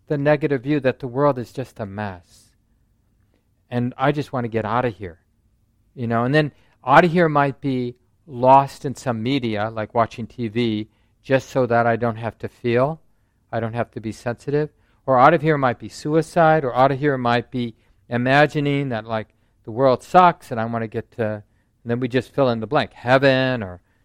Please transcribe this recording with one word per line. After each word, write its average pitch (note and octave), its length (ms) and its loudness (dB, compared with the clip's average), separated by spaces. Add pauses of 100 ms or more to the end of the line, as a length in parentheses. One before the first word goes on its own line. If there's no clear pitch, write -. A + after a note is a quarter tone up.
the D3 100 -4
negative C#3+ 440 0
view D3 180 -2
that B2 180 -2
the C3+ 80 -10
world C3+ 320 0
is A#2 140 -10
just - 260 -12
a A2 80 -10
mess. G2 560 -12 (1300)
And B2 300 -4
I C3+ 140 2
just C#3+ 200 -6
want B2 120 -4
to A#2 40 -6
get G#2+ 160 -4
out A#2 200 0
of A2+ 100 -4
here, F2+ 240 -16 (760)
you B2 140 -10
know, A#2 160 0
and B2+ 100 -2
then D3+ 200 0 (340)
out D3 180 8
of E3+ 60 2
here E3 180 2
might C#3+ 320 -2
be B2+ 360 -4 (280)
lost C3+ 600 2
in C3+ 100 -8
some A2+ 300 -6
media, A2+ 460 -4
like A2 220 -8
watching A2+ 360 -2
T A#2 180 -8
V, A2 420 -2 (320)
just C3+ 300 0
so B2+ 160 0
that A#2 180 2
I A#2 120 2
don't A2+ 180 -4
have A2+ 240 -10
to A#2 100 -10
feel, B2+ 520 -2 (500)
I A2+ 80 -6
don't A2+ 140 -6
have A#2 180 -6
to A#2 100 -16
be G#2+ 120 -8
sensitive. C#3+ 580 -6 (340)
Or C3 140 2
out D3 160 8
of C#3+ 80 0
here D3+ 160 0
might B2+ 220 -2
be A2 80 -14
suicide, D#3 760 0
or A#2+ 120 -6
out C3+ 160 6
of C3 80 -6
here C#3+ 180 0
might A#2+ 320 0
be A#2+ 240 -6 (340)
imagining C#3 840 0
that, A2 140 -6
like, A2 300 -6 (300)
the A#2 80 -14
world B2+ 320 2
sucks F3 480 4
and A2+ 80 -4
I A2+ 40 -2
want A#2 180 -4
to A2 60 -6
get A2 240 -10
to, A#2 120 -6 (580)
and A#2 80 -8
then A#2+ 80 -2
we B2+ 80 -4
just B2 260 -2
fill C3 180 2
in A2+ 100 -2
the A2 80 -8
blank, C#3 240 -2
heaven C3 720 0
or F2 160 -14 (240)